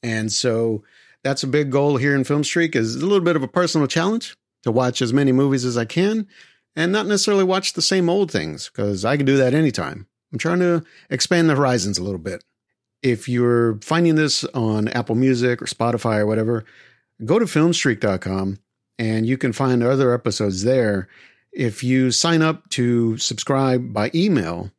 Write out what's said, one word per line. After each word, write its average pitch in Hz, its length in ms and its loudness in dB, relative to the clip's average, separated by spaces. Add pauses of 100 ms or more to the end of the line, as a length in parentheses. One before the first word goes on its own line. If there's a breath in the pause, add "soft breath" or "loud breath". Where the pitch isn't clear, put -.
And 110 260 -2
so 113 540 -2 (400 soft breath)
that's 139 200 -2
a 139 40 -4
big 143 240 0
goal 143 240 2
here 139 180 0
in 135 120 0
Film 147 180 0
Streak, 165 320 -2
is 113 200 0
a 143 100 -4
little 196 180 2
bit 165 140 2
of 135 60 -2
a 127 40 -6
personal 165 400 0
challenge 196 480 -2 (280)
to 117 100 -2
watch 123 280 0
as 117 120 0
many 139 180 4
movies 135 320 2
as 120 140 -2
I 117 80 -2
can 202 420 -2 (480 soft breath)
and 170 160 0
not 208 160 -2
necessarily 202 380 2
watch 185 260 0
the 170 100 -4
same 180 280 2
old 185 200 0
things, 78 380 -6
'cause 101 380 -4
I 127 100 2
can 143 100 0
do 139 120 4
that 127 160 4
anytime. 101 520 -2 (280)
I'm - 40 -8
trying 175 220 -2
to 175 240 2 (260 soft breath)
expand 165 400 2
the 147 60 4
horizons 120 420 2
a 90 60 -4
little 95 160 -6
bit. 87 240 -10 (580)
If 123 280 -2
you're 120 500 2
finding 165 360 2
this 151 280 0 (100)
on 110 360 0
Apple 120 260 -2
Music 123 460 2
or - 60 -10
Spotify 117 500 0
or 107 80 2
whatever, 110 400 -2 (580 soft breath)
go 156 160 2
to 233 60 2
filmstreak 156 560 0
dot 95 180 0
com 95 400 -4 (380)
and 110 280 -2
you 131 120 -2
can 127 160 -2
find 127 280 0
other 127 320 2
episodes 104 520 -2
there. 110 420 0 (460 soft breath)
If 123 280 -4
you 127 300 2
sign 165 300 2
up 160 300 -2
to 117 460 0
subscribe 127 760 -2
by 107 200 -2
email 101 640 -2